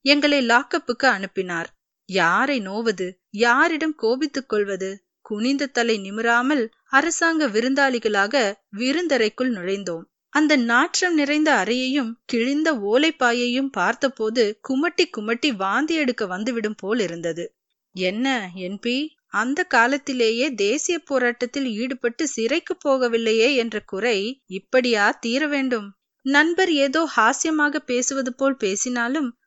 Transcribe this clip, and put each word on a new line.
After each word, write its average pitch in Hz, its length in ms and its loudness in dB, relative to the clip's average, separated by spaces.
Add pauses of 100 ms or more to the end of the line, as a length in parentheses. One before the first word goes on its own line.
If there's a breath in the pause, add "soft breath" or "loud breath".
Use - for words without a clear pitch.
எங்களை 285 460 4
லாக்கப்புக்கு 262 600 2
அனுப்பினார். 190 600 -2 (400)
யாரை 190 520 2
நோவது, 190 460 -4 (240)
யாரிடம் 294 640 2
கோபித்துக் 262 540 -2
கொள்வது? 196 420 -2 (300)
குனிந்த 262 460 -2
தலை 240 320 0
நிமிராமல் 233 640 0 (280)
அரசாங்க 320 580 0
விருந்தாளிகளாக 233 840 0 (420)
விருந்தறைக்குள் 254 760 0
நுழைந்தோம். 185 520 -6 (240)
அந்த 302 280 2
நாற்றம் 262 580 2
நிறைந்த 302 400 2
அறையையும் 247 580 0 (120)
கிழிந்த 277 460 0 (140)
ஓலைப்பாயையும் 247 880 2
பார்த்தபோது 226 720 0 (160)
குமட்டி 311 460 0
குமட்டி 233 460 -2
வாந்தி 220 420 -2
எடுக்க 247 320 -2
வந்துவிடும் 214 520 -4
போல் 208 200 -2
இருந்தது. 170 460 -4 (500)
"என்ன 190 320 -2 (280)
என் 190 240 -10
பி, 240 180 -2 (320)
அந்த 247 360 -2
காலத்திலேயே 247 880 0
தேசிய 240 440 -2
போராட்டத்தில் 247 760 -2
ஈடுபட்டு 254 560 -4
சிறைக்கு 262 480 -2
போகவில்லையே 233 800 2
என்ற 233 260 -2
குறை 202 380 -2 (280)
இப்படியா 220 580 0 (160)
தீர 254 260 -2
வேண்டும்?" 254 420 -2 (380)
நண்பர் 330 460 2
ஏதோ 277 340 2
ஹாஸ்யமாக 294 720 2
பேசுவது 254 560 -4
போல் 269 220 0
பேசினாலும் 240 760 -2 (160)